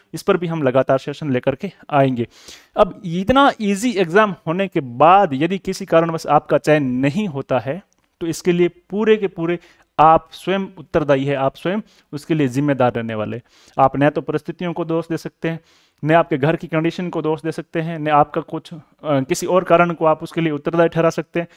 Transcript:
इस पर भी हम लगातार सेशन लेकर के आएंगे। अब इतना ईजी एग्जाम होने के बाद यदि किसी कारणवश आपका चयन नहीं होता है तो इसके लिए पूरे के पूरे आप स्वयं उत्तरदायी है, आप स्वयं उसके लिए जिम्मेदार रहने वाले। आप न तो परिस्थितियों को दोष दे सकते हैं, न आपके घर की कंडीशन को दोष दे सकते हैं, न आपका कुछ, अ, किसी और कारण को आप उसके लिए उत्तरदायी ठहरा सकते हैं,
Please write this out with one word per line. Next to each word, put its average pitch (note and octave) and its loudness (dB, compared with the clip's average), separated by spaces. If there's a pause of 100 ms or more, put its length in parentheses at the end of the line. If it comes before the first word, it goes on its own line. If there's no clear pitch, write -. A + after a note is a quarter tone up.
(140)
इस - -12
पर F#3+ 2
भी F3 -6
हम E3 -4
लगातार C3 2
सेशन C#3+ -8
लेकर B2+ -2
के F#3+ -10 (180)
आएंगे। C3 2 (500)
अब F#3+ 0
इतना A#3+ 2 (100)
ईजी G3+ -2
एग्जाम F#3+ 2 (120)
होने F#3 -2
के F3+ -4
बाद D3+ 4
यदि E3 -2
किसी F#3+ -8
कारणवश E3 0
आपका D3 2
चयन D3+ 2
नहीं C#3 -2
होता C3+ -4
है C3+ -8 (400)
तो E3+ -6
इसके E3 -2
लिए F3 2 (220)
पूरे G#3+ 2
के G3 -2
पूरे E3+ -4 (400)
आप D#3+ 4
स्वयं F#3+ -4 (180)
उत्तरदायी C#3+ 0
है, C#3+ -2
आप C3+ -2
स्वयं G3 -4 (320)
उसके D3 -6
लिए D3+ 2
जिम्मेदार B2+ 0
रहने A2+ -6
वाले। G#2+ -6 (360)
आप C3+ 2
न C#3+ 4
तो D#3 -2
परिस्थितियों D#3+ -6
को E3+ -6
दोष E3 -4
दे E3 -4
सकते - -8
हैं, E3 -6 (440)
न D3 0
आपके E3 2
घर D3+ 0
की F3 -10
कंडीशन E3+ -4
को E3 -6
दोष D#3 -4
दे E3 -6
सकते E3 -8
हैं, E3 -8
न D3+ -4
आपका D3+ 2
कुछ, - -12
अ, D#3 -16 (240)
किसी D3 -2
और F3+ 2
कारण F3 4
को D#3+ -4
आप D#3 2
उसके E3 -6
लिए D#3+ 0
उत्तरदायी E3 0
ठहरा E3 0
सकते E3+ -4
हैं, E3+ -6